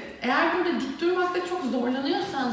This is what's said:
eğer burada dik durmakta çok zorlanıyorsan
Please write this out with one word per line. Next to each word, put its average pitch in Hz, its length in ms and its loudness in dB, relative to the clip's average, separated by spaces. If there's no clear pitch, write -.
eğer 320 340 2
burada 339 240 2
dik - 200 -6
durmakta 359 460 0
çok 359 180 -2
zorlanıyorsan 262 880 0